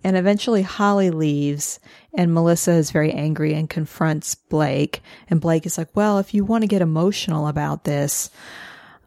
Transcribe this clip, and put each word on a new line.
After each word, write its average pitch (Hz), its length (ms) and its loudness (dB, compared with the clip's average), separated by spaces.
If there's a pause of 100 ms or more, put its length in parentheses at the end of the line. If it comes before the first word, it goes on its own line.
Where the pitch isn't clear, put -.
and 190 120 2
eventually 202 460 2
Holly 202 480 2
leaves, 147 720 -2 (340)
and 175 180 2
Melissa 170 380 2
is 160 220 2
very 156 200 2
angry 151 420 -2
and 156 140 -4
confronts 156 680 -4
Blake. 147 640 -2 (260)
And 165 120 2
Blake 165 260 0
is 165 100 -6
like, 165 200 -6
"Well, 208 240 2
if 196 120 -6
you 202 120 0
wanna 220 240 0
get 196 120 2
emotional 160 680 0
about 147 340 -4
this," 143 480 -4 (760)